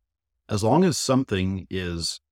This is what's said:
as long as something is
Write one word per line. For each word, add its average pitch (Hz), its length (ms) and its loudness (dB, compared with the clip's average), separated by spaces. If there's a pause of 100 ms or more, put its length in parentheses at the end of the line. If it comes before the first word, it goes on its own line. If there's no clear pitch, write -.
(480)
as 104 140 -2
long 135 220 4
as 165 120 2
something 95 720 0
is 87 520 -6 (120)